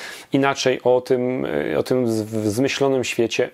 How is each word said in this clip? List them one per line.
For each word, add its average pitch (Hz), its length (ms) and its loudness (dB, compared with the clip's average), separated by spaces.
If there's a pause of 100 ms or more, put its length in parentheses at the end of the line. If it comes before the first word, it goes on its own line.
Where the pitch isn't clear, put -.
(340)
inaczej 135 500 2
o 123 180 4
tym, 127 440 0 (280)
e, - 60 2
o - 40 2
tym 127 240 2
z-, 110 160 0
w 107 240 -2
zmyślonym 135 560 0
świecie 117 500 -2